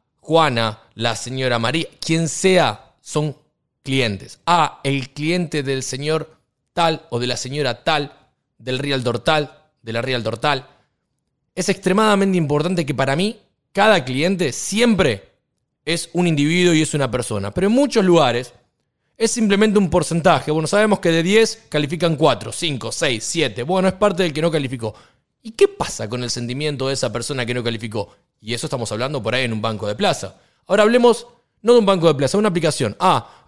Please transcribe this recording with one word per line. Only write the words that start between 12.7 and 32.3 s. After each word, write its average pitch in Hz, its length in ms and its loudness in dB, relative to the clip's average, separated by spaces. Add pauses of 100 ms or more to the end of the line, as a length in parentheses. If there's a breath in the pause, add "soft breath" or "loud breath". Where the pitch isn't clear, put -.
que 135 100 -4
para 139 220 0
mí 208 200 -2 (360)
cada 196 300 4
cliente 147 500 0
siempre 190 720 0 (580)
es 165 260 -4
un 175 160 2
individuo 165 460 2
y 156 80 4
es 151 120 -2
una 139 160 0
persona. 104 440 -4
Pero 185 140 0
en 220 60 2
muchos 247 300 2
lugares 135 500 2 (640)
es 226 140 0
simplemente 214 480 4
un 185 100 2
porcentaje. 160 640 2
Bueno, 156 160 -2
sabemos 208 320 2
que 170 120 2
de 165 120 2
diez 214 460 2
califican 151 480 0
cuatro, 127 340 2
cinco, 123 400 -6
seis, 127 320 -2
siete. 139 400 -4
Bueno, 185 240 0
es 185 60 0
parte 190 300 0
del 160 100 -2
que 156 80 -4
no 165 100 0
calificó. 127 420 -4 (480 soft breath)
¿Y 226 100 -16
qué 403 180 4
pasa - 400 -8
con 123 140 -6
el 120 60 -6
sentimiento 131 600 -4
de 135 60 -2
esa 120 180 -4
persona 123 320 -6
que 120 80 -4
no 123 100 -4
calificó? 113 500 -6 (280 soft breath)
Y 110 120 -6
eso 131 140 -6
estamos 117 240 -6
hablando 123 320 -4
por 113 100 -2
ahí 131 120 0
en 113 80 -2
un 107 80 -4
banco 110 260 -4
de 104 80 -4
plaza. 175 400 -2 (300 soft breath)
Ahora 208 180 4
hablemos, 240 420 4 (360)
no 220 100 4
de 247 80 8
un 208 60 2
banco 180 220 4
de 147 80 6
plaza, 135 220 0